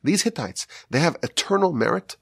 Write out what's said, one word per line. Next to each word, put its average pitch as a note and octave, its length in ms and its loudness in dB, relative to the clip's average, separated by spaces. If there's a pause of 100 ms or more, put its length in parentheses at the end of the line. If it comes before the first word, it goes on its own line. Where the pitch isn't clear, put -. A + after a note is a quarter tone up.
These F3 200 2
Hittites, B2 440 -6 (220)
they B2+ 100 2
have E3 240 2
eternal G3 480 0
merit C3 500 0